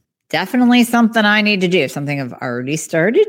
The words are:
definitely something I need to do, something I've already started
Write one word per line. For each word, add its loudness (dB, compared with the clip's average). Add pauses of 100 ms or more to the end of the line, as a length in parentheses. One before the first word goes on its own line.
(280)
definitely 2
something 2
I 2
need 0
to 2
do, 0
something -6
I've -10
already -6
started 0